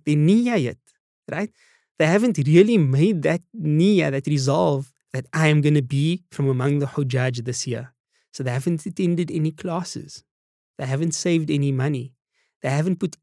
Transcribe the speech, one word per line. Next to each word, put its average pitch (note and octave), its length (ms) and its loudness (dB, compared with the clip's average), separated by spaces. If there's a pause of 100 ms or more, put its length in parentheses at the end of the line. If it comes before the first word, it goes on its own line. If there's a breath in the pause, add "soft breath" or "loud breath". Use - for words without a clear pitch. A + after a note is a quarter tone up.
their D3+ 120 0
niyyah G#3+ 440 2
yet, A#2+ 180 -4 (520)
right? G3 200 -6 (480 soft breath)
They D#3 80 2
haven't G#3 300 2
really E3+ 420 6
made D#3 440 2
that F3 200 0 (140)
niyyah, D#3+ 540 2
that C3+ 160 -4
resolve, C#3+ 640 0 (200)
that, C3 200 -8
"I D#3+ 140 2
am D3+ 140 4
gonna D3 220 2
be C#3+ 480 -2
from C#3 180 -2
among C3+ 320 0
the C#3+ 60 -2
Hujjaj B2+ 580 -4
this B2 220 -8
year." A#2+ 280 -10 (400)
So - 80 -8
they B2+ 80 -4
haven't D3+ 340 -4
attended F3 460 -2
any D#3 220 -2
classes. E3+ 720 -10 (520)
They C#3 100 -8
haven't D3+ 280 -2
saved E3 360 -2
any C#3+ 200 0
money. C3 440 -4 (480)
They C3 60 -4
haven't D#3+ 300 0
put F3 240 -6